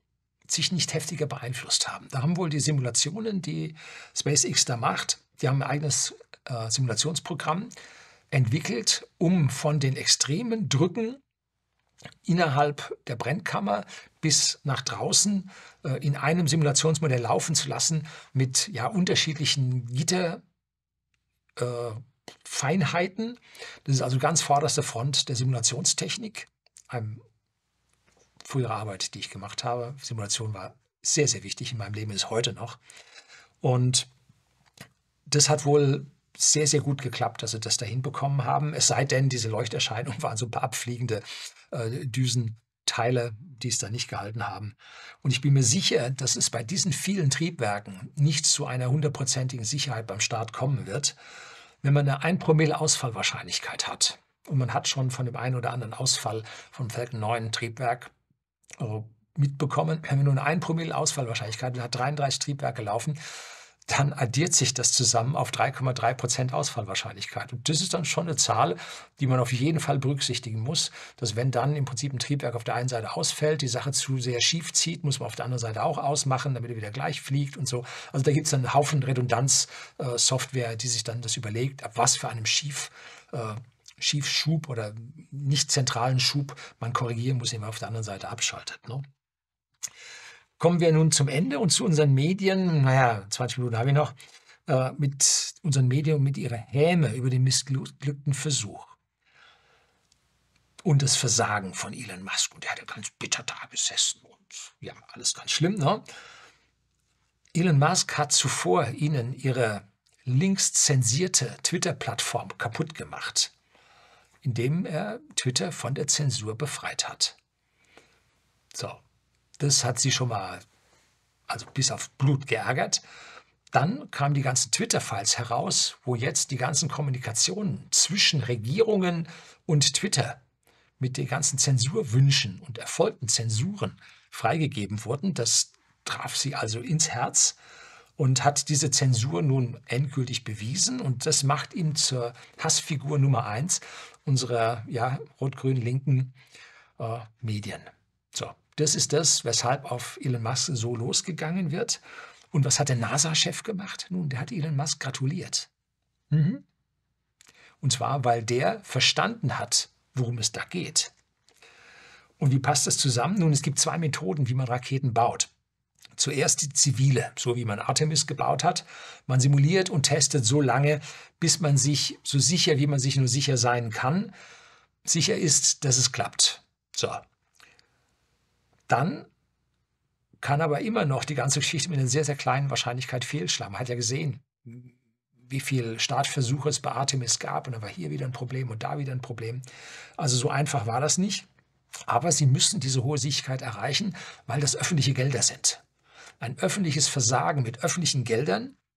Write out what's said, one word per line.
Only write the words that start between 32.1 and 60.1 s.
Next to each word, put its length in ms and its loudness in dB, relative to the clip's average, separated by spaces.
ist 180 -4
heute 220 0
noch. 260 -12
Und 480 2
das 240 4
hat 160 4
wohl 420 4
sehr, 280 4
sehr 140 4
gut 200 -2
geklappt, 400 -4
dass 80 -6
sie 100 -4
das 180 -2
da 100 -4
hinbekommen 560 -2
haben. 320 0
Es 100 2
sei 200 4
denn, 220 4
diese 220 -2
Leuchterscheinungen 720 -4
waren 160 -4
so 80 -2
ein 60 -10
paar 100 -2
abfliegende, 640 -4
äh, 340 -4
Düsenteile, 1300 -2
die 300 -8
es 100 -2
da 100 -6
nicht 180 -4
gehalten 400 -6
haben. 280 -10
Und 80 2
ich 100 0
bin 120 4
mir 100 8
sicher, 480 2
dass 240 0
es 160 0
bei 100 -2
diesen 320 0
vielen 380 2
Triebwerken 800 -4
nicht 320 2
zu 220 2
einer 240 -2
hundertprozentigen 760 -2
Sicherheit 400 -4
beim 140 -8
Start 340 -2
kommen 320 -2
wird. 300 -4
Wenn 120 4
man 140 6
eine 160 0
ein 140 2
Promille 420 4
Ausfallwahrscheinlichkeit 1080 -2
hat, 320 -2
und 120 0
man 160 -2
hat 120 -2
schon 220 0
von 160 -4
dem 120 -6
einen 180 -2
oder 160 -2
anderen 240 -8
Ausfall 480 -2
vom 200 -6
Falcon 280 -6
neun 320 -2
Triebwerk, 600 -6
äh, 240 -4
mitbekommen, 680 0
wenn 140 0